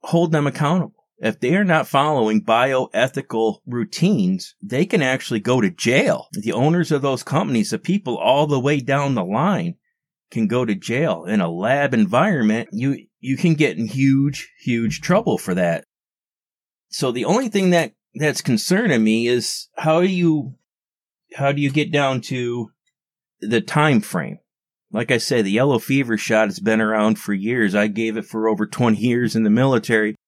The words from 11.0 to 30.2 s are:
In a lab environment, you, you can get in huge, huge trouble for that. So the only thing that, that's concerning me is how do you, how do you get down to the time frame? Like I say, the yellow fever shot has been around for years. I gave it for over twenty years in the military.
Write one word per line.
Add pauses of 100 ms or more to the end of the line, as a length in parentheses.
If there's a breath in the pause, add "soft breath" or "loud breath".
In
a
lab
environment,
you, (140)
you
can
get
in
huge,
huge
trouble
for
that. (1040)
So
the
only
thing
that, (220)
that's
concerning
me
is
how
do
you, (800)
how
do
you
get
down
to (720)
the
time
frame? (520)
Like
I
say,
the
yellow
fever
shot
has
been
around
for
years.
I
gave
it
for
over
twenty
years
in
the
military. (120)